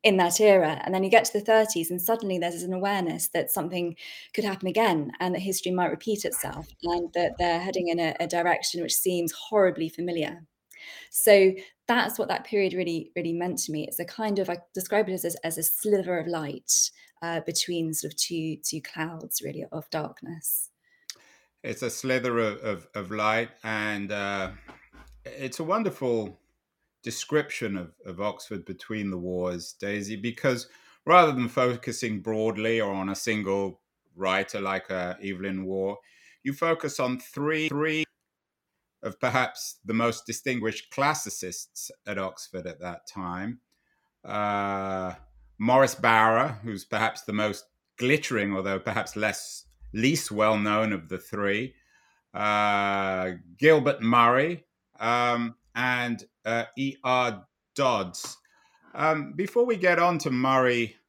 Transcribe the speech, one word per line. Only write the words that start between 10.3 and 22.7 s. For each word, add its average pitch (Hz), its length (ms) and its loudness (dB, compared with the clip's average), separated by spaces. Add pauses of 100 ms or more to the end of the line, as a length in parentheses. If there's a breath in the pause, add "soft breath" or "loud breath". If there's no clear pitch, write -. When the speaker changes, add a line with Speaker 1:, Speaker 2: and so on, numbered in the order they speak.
Speaker 1:
So 196 440 8 (340 loud breath)
that's 233 320 2
what - 80 0
that - 180 -2
period 190 280 0
really, 170 420 -2
really 165 180 -2
meant 175 300 -2
to - 80 -6
me. 151 160 -4
It's - 120 -8
a 175 60 -6
kind 208 320 -2
of, 185 140 0
I 175 60 -2 (180)
describe 196 340 2
it 185 40 -2
as, 175 120 -4
as, 170 180 -2
as 165 140 -4
a 165 60 -4
sliver 185 560 2
of 160 80 -4
light, - 640 -2 (320 soft breath)
uh, 165 160 -4
between 165 560 -2
sort 156 180 -6
of - 60 -6
two, 160 440 -4
two 156 180 -6
clouds, 165 640 -8
really, - 280 -8
of 156 180 -10
darkness. - 760 -6 (960 loud breath)
Speaker 2:
It's - 200 -8
a 123 80 -4
slither 127 500 0
of, 107 200 0
of, 101 360 -6